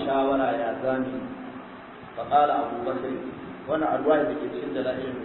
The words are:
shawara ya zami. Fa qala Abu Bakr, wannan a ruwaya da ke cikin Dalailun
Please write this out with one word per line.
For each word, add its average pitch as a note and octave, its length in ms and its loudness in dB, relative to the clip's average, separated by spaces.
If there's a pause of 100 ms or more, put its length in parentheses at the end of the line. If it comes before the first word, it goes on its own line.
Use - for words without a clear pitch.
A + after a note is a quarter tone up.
shawara C3+ 560 2
ya A#2 240 0
zami. C3 320 0 (1040)
Fa A#2 80 -4
qala C#3+ 400 6
Abu A#2+ 160 -4
Bakr, B2+ 240 -2 (640)
wannan D#3 160 2
a C3 160 2
ruwaya D3 240 6
da - 80 0
ke - 160 -4
cikin C3+ 240 -6
Dalailun B2+ 400 -2 (120)